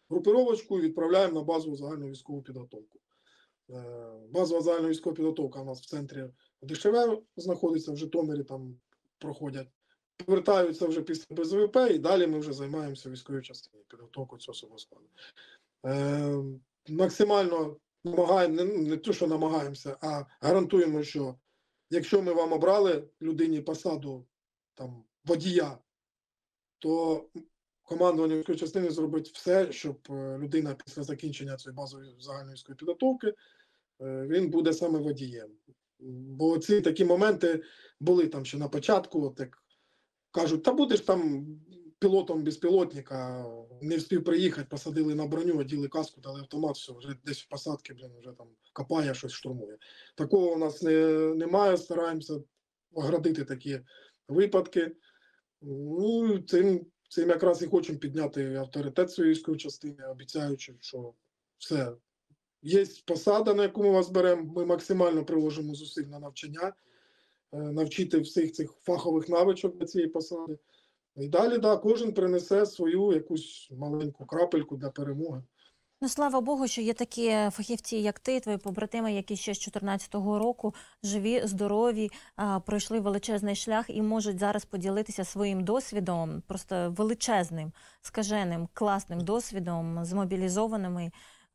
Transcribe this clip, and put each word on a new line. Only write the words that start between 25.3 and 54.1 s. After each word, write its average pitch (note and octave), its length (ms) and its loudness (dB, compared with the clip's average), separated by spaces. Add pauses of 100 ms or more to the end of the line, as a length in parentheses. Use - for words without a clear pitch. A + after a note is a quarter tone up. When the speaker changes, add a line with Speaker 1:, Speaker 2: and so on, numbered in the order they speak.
Speaker 1:
то D#3+ 460 0 (580)
командування D#3+ 540 2
військової D#3 240 -2
частини F3 300 -2
зробить D#3 380 -2
все, F3+ 440 2
щоб, C#3+ 260 -8 (120)
е, C3+ 280 -8
людина D3 460 -2
після - 180 -12
закінчення C#3 540 -10
цієї C3 200 -18
базової C3+ 440 -14
загальної C3+ 340 -14
військової C3 240 -18
підготовки, A#3 480 0
е, G#3 80 0 (920)
він E3 240 2
буде D#3+ 220 2
саме D#3+ 260 0
водієм. C3 520 -6 (800)
Бо D#3+ 300 2
ці G#3 220 4
такі E3+ 240 2
моменти F3 580 4 (380)
були F3 260 6
там C#3 180 -6
ще C#3 140 -8
на D3 100 -4
початку, E3 580 0
от C3 140 -10
як C3 220 -12 (680)
кажуть: D#3+ 320 0
«Та B3+ 100 6
будеш C#4+ 280 4
там D3+ 460 0 (520)
пілотом F3 460 2
безпілотника, C3+ 1040 0 (360)
не D#3+ 140 -2
встиг D#3+ 280 0
приїхати, E3 460 2
посадили D3+ 440 -2
на D3+ 120 -2
броню, D#3+ 320 0
оділи C#3+ 300 -4
каску, D3+ 320 -6
дали C#3 200 -14
автомат, D3 360 -4
все, - 160 -14
вже C3 320 -12
десь C#3 180 -10
в - 60 -20
посадці, C#3+ 460 -10
блін, B2+ 160 -20 (100)
вже B2 120 -18
там - 140 -20 (260)
копає, C#3+ 420 -2
щось B2+ 180 0
штурмує». A2+ 460 -10 (360)
Такого F3 380 4
у E3 40 0
нас D#3 260 -2
не, D#3+ 100 4 (420)
немає, F3+ 420 4
стараємося E3 640 -4 (520)
оградити D#3+ 520 0
такі C3+ 360 -8 (480)